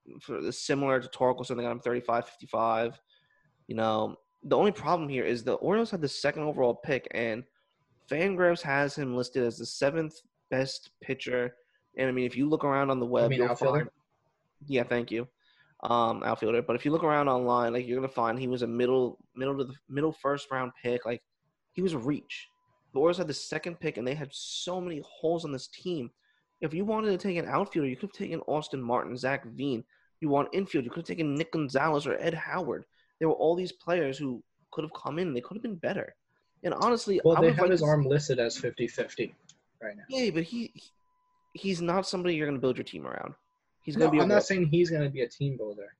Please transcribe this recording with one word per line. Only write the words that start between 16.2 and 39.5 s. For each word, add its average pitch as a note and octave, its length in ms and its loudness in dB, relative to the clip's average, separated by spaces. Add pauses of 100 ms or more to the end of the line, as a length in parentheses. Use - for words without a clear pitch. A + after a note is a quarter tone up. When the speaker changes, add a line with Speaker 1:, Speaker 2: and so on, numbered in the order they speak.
Speaker 1:
outfielder. A2+ 380 2
But A#2 140 -2
if B2 100 -6
you D3 60 2
look E3 120 2
around D3+ 240 4
online, B2 460 2
like, B2 140 -2
you're B2 100 -2
gonna C3 100 -2
find A#2+ 320 0
he C3 80 -2
was B2 160 -2
a A2+ 40 0
middle, B2 520 2 (160)
middle C3+ 220 -4
to C3+ 80 -2
the, C3+ 80 -10 (140)
middle C#3+ 240 -2
first C#3 400 -4
round B2+ 200 -4 (100)
pick. B2 240 -2
Like, A#2 160 -4 (520)
he F3+ 80 -4
was F#3 120 0
a D3+ 60 -2
reach. - 480 -6 (460)
The C3+ 60 2
Orioles F3 180 4
had F3+ 100 -2
the D3 60 -4
second E3 460 -8
pick, D3+ 180 -4
and A#2+ 100 -4
they C3+ 80 -2
had C#3+ 160 -8
so - 500 -8
many E3+ 240 -8
holes E3 400 -2
on D3 60 -6
this B2+ 160 -6
team. D#3+ 420 -6 (520)
If D3+ 120 -2
you F3 120 -2
wanted G#3+ 260 2
to F3+ 60 2
take F#3 200 -2
an E3 80 -2
outfielder, D3+ 440 0
you B2+ 60 -2
could G3 140 -8
have - 80 -16
taken D3 240 -6
Austin D3 400 -2
Martin, A#2+ 340 0
Zach C3 300 -2
Veen. B2 380 -4 (380)
You D#3 80 0
want C#3 240 4
infield, F3 300 0
you A#2+ 60 -8
could E3+ 120 -8
have E3 60 -14
taken D#3 280 -2
Nick D#3 160 -2
Gonzalez D3 560 2
or A2+ 120 0
Ed E3 140 0
Howard. C#3 520 -4 (340)
There D#3+ 100 2
were D3+ 60 4
all D#3+ 200 4
these F3+ 160 -2
players D#3 460 -2
who C3+ 260 -6 (280)
could D#3 120 -6
have D#3 100 -10
come C#3 260 -6
in. F3+ 140 -2
They B2 80 -4
could - 140 -14
have A3+ 80 -10
been A3 120 -6
better. E3 400 -6 (480)
And F3 100 -2
honestly, G#3 500 2
Speaker 2:
Well, D#3+ 140 8
Speaker 1:
I - 40 6
Speaker 2:
they E3 60 8
Speaker 1:
would D#3 80 6
Speaker 2:
have D3+ 80 0
Speaker 1:
like F3+ 80 6
Speaker 2:
his E3+ 100 4
Speaker 1:
to D3+ 60 4
Speaker 2:
arm D3+ 160 6
Speaker 1:
see C3+ 60 2
Speaker 2:
listed C#3 300 2
as A#2 180 0
fifty A#2 300 -2
fifty A2+ 460 -6 (480)